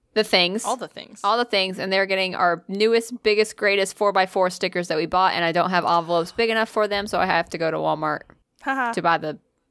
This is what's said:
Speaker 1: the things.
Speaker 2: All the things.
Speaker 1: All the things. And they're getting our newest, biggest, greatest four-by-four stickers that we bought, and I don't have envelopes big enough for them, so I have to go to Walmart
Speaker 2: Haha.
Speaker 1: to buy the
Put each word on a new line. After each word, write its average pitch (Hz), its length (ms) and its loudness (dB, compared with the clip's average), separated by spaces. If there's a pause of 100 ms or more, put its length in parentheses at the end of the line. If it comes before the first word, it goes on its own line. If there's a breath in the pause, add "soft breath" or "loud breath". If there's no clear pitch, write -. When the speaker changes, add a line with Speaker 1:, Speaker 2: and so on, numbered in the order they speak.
(140)
Speaker 1:
the 220 100 2
things. 190 400 -2
Speaker 2:
All 226 140 -2
the 160 100 -10
things. - 340 -18
Speaker 1:
All 208 140 2
the 240 80 2
things. 190 340 -2
And 190 140 -4
they're 196 140 2
getting 190 280 -2
our 175 340 0
newest, 226 540 0
biggest, 214 360 2
greatest 196 400 0
four-by-four 190 500 2
stickers 180 400 -4
that 160 80 -2
we 160 80 0
bought, 180 300 2
and 170 100 0
I 165 80 0
don't 175 160 2
have 180 160 0
envelopes 170 480 0
big 233 160 0
enough 226 220 0
for 214 180 0
them, 202 180 -4
so 196 140 -2
I 185 60 2
have 170 240 0
to 175 80 -8
go 165 120 0
to 160 60 -2
Walmart 156 440 -2 (420)
Speaker 2:
Haha. 262 300 -4
Speaker 1:
to 208 100 -6
buy 165 160 2
the 156 200 -8 (320)